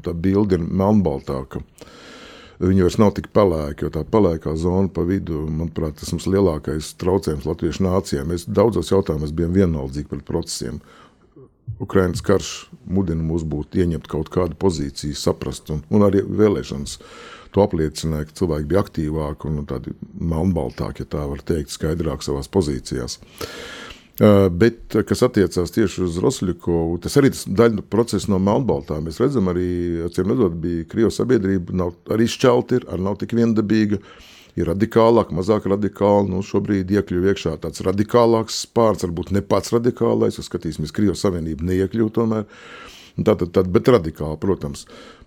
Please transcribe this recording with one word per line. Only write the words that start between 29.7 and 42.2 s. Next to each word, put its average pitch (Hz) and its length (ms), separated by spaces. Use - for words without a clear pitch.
acīm 92 260
redzot, 92 280
bija 82 300
Krievijas 104 300
sabiedrība, 98 600
nav, 87 120
arī 110 160
šķelti 123 500
ir, - 120
arī 92 160
nav 101 140
tik 104 160
viendabīga. 107 640
Ir 85 80
radikālāk, 113 640
mazāk 95 400
radikāli, 101 560
nu, 95 160
šobrīd 101 480
iekļuva 95 400
iekšā 90 220
tāds 80 240
radikālāks 113 800
spārns, 110 420
varbūt 87 240
ne 98 160
pats 98 240
radikālais, 113 640
jo - 80
skatīsimies, 78 480
Krievijas 98 320
Savienība 80 460
neiekļuva 95 480
tomēr. 110 320